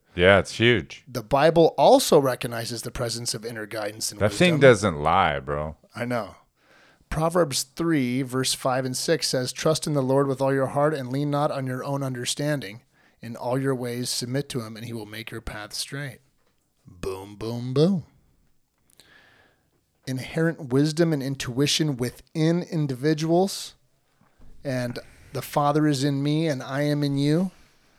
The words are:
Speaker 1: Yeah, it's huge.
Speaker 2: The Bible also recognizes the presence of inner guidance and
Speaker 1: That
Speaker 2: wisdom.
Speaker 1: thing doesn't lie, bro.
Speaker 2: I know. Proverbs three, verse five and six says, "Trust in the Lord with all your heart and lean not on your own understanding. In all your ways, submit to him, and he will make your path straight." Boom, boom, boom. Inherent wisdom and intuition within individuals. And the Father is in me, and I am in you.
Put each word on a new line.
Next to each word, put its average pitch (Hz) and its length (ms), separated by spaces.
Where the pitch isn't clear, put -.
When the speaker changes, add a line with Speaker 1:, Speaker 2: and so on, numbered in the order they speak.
Speaker 1:
Yeah, 92 240
it's - 200
huge. 113 480
Speaker 2:
The 123 160
Bible 156 560
also 185 400
recognizes 120 640
the 123 80
presence 117 440
of 110 100
inner 113 220
guidance 107 440
and 104 100
Speaker 1:
That 104 100
Speaker 2:
wisdom. - 80
Speaker 1:
thing 151 80
doesn't 104 420
lie, 80 380
bro. 73 360
Speaker 2:
I 120 120
know. 113 280
Proverbs 160 520
three, 139 600
verse 127 300
five 131 320
and 131 120
six - 320
says, 127 240
"Trust - 340
in 156 80
the 139 80
Lord 135 240
with 135 160
all 135 100
your 135 160
heart 147 240
and 131 200
lean 143 180
not 147 200
on 135 160
your 127 180
own 139 180
understanding. 127 800
In 117 140
all 123 240
your 135 140
ways, 123 360
submit 131 400
to 131 100
him, 110 160
and 107 100
he 113 60
will 113 140
make 107 240
your 117 100
path 107 320
straight." 139 460
Boom, 95 500
boom, 120 360
boom. 156 320
Inherent 139 640
wisdom 156 400
and 139 100
intuition 131 760
within 160 640
individuals. 156 1120
And 127 340
the 135 80
Father 151 440
is 143 160
in 139 200
me, 151 260
and 131 140
I 131 200
am 147 220
in 139 140
you. 156 320